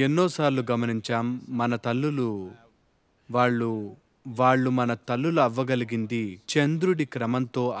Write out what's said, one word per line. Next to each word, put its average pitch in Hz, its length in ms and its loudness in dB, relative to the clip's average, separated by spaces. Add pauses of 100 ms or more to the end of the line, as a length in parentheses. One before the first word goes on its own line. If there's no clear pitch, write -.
ఎన్నోసార్లు 151 640 2
గమనించాం, 117 560 -2 (220)
మన 120 260 -2
తల్లులు, 127 560 -2 (1000)
వాళ్ళు, 120 420 2 (680)
వాళ్ళు 127 300 4
మన 123 220 2 (160)
తల్లులు 147 340 0
అవ్వగలిగింది 117 1000 -2 (100)
చంద్రుడి 156 540 2
క్రమంతో 123 580 -2 (160)